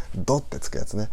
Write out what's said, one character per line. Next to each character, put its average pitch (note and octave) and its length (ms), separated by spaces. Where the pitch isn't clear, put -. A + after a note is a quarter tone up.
「ド」 C#3 220
っ C#3+ 40
て - 200
つ - 100
く - 60
や - 80
つ - 80
ね。 G2+ 200